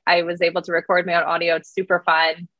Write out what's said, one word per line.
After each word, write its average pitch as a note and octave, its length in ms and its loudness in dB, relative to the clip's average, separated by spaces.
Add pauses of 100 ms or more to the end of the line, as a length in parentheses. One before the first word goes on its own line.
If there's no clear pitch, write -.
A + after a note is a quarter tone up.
I F3 160 4
was F3 180 -6
able E3+ 200 0
to F3 100 -8
record F3 340 0
my F3 100 -2
own E3 80 2
audio. E3 320 0
It's - 180 -8
super F#3 320 -2
fun. D#3+ 420 0 (120)